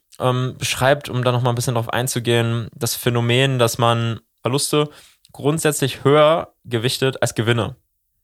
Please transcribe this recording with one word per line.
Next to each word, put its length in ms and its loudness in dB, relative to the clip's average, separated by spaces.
ähm, 380 -2
beschreibt, 500 0
um 160 -2
da 80 2
nochmal 200 0
ein 40 -2
bisschen 180 -2
drauf 140 -2
einzugehen, 840 -2
das 200 -4
Phänomen, 640 0
dass 200 2
man 420 0
Verluste 480 0
grundsätzlich 720 -2
höher 500 4
gewichtet 580 -2
als 120 -2
Gewinne. 420 0